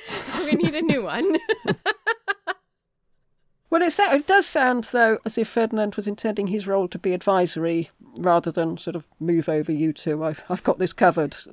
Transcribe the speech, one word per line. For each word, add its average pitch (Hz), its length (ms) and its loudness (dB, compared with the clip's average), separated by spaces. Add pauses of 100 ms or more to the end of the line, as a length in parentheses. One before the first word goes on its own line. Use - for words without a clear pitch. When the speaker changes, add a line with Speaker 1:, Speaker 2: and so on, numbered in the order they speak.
(440)
Speaker 1:
We 294 100 0
need 330 200 0
a 320 80 -2
new 294 200 0
one. 233 340 -2 (280)
<laughs> - 120 0 (1900)
Speaker 2:
Well, 330 120 4
it's 339 140 0
that, - 180 4
it 285 140 2
does 381 180 6
sound, 254 460 0
though, 226 320 4
as 220 120 -6
if 226 120 -2
Ferdinand 220 480 0
was 202 100 -4
intending 208 400 -2
his 196 220 -2
role 196 200 2
to 180 100 -10
be 185 140 -2
advisory 170 800 0 (260)
rather 170 360 2
than 165 260 -2
sort 175 160 -8
of, 160 100 -8 (140)
"Move 165 300 0
over, 156 240 0
you 156 200 0
two. 151 300 -4
I've, 160 260 -6
I've - 140 -4
got - 160 0
this 185 140 -2
covered." 160 440 2 (160)